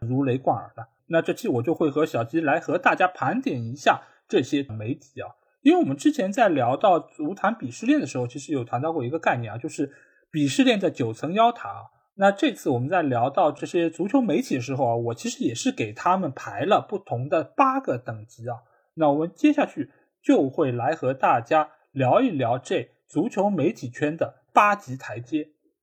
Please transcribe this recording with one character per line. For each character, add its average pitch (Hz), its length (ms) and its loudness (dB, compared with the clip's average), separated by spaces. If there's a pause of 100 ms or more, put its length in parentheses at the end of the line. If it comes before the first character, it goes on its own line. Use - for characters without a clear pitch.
如 127 240 -2
雷 131 120 0
贯 135 200 0
耳 92 180 -14
的？ - 140 -16 (180)
那 165 140 0
这 165 100 -2
期 170 160 -8
我 123 160 0
就 160 100 0
会 156 160 0
和 147 160 0
小 135 160 -2
吉 156 200 -4
来 156 180 0
和 156 180 -2
大 180 160 2
家 180 140 2
盘 180 340 -4
点 135 220 -4
一 117 100 -10
下 143 280 0 (260)
这 185 140 2
些 139 220 -2
媒 107 300 -8
体 - 280 -16
啊， - 180 -16 (220)
因 277 100 6
为 359 80 6
我 330 60 2
们 269 100 -2
之 294 160 2
前 196 180 -2
在 202 200 2
聊 131 260 2
到 180 240 4
足 151 340 -8
坛 202 220 -2
鄙 127 160 -10
视 - 140 -12
链 285 160 2
的 170 40 -4
时 131 120 -8
候， 123 100 -2
其 120 100 -14
实 143 140 -12
有 131 140 -2
谈 - 160 -4
到 160 100 -2
过 156 140 -4
一 120 40 -6
个 156 80 -4
概 160 200 0
念 113 160 -8
啊， 113 40 -10
就 151 120 -10
是 147 200 -6 (400)
鄙 147 200 0
视 254 160 2
链 240 120 4
的 185 140 -2
九 113 220 -4
层 143 180 -8
妖 226 180 4
塔 233 200 -6
啊。 98 140 -14 (380)
那 196 120 6
这 254 180 0
次 - 180 -4
我 127 80 2
们 127 120 -4
在 180 120 2
聊 131 280 0
到 160 200 2
这 147 160 -6
些 170 240 0
足 170 160 -4
球 269 140 2
媒 185 220 0
体 - 140 -4
的 131 40 0
时 131 160 -6
候 131 100 0
啊， 117 80 2
我 117 200 -2
其 - 160 -8
实 - 160 -8
也 117 100 2
是 254 160 -2
给 110 220 -4
他 175 240 2
们 180 180 -2
排 107 300 -8
了 180 200 4
不 202 140 -6
同 123 300 -6
的 160 160 0
八 269 340 0
个 269 180 -4
等 110 280 -12
级 117 200 -18
啊。 120 120 -8 (380)
那 156 140 2
我 143 100 2
们 165 140 -2
接 302 200 2
下 294 120 0
去 - 240 -8 (320)
就 185 280 4
会 143 200 0
来 123 240 0
和 135 200 -2
大 147 260 2
家 151 300 0 (240)
聊 135 260 4
一 262 100 2
聊 127 300 0
这 147 300 -4 (180)
足 175 220 -2
球 196 200 0
媒 175 220 0
体 135 180 -10
圈 151 280 -4
的 - 240 -6 (120)
八 208 220 4
级 131 220 -10
台 117 240 -12
阶。 151 300 -6 (320)